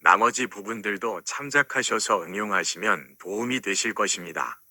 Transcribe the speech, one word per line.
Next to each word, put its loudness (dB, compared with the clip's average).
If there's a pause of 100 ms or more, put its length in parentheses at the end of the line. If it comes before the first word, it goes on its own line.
나머지 4
부분들도 -6
참작하셔서 0
응용하시면 0
도움이 -2
되실 0
것입니다. -2 (100)